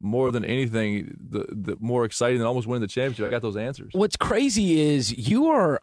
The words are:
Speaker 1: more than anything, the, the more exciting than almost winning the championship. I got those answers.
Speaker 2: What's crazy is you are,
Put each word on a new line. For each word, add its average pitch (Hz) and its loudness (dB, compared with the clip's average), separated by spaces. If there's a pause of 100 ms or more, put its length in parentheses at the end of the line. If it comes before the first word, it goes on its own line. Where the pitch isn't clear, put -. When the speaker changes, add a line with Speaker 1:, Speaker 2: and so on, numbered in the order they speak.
Speaker 1:
more 120 0
than 117 -2
anything, 110 -2
the, - -6
the 101 -6
more 120 0
exciting 120 2
than 113 0
almost 123 -2
winning 120 -2
the 101 -2
championship. 123 -2
I - -6
got 120 -2
those 107 -4
answers. 110 -8
Speaker 2:
What's 202 2
crazy 202 2
is 139 2
you 202 2
are, 196 4